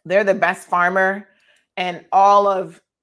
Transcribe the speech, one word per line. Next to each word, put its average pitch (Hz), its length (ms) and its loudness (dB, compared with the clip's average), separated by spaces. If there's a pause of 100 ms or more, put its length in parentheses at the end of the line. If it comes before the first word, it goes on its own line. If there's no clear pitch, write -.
they're 190 180 0
the 196 120 0
best 190 320 -4
farmer 190 600 -2 (500)
in 180 340 -8
all 202 360 4
of 185 320 -4 (220)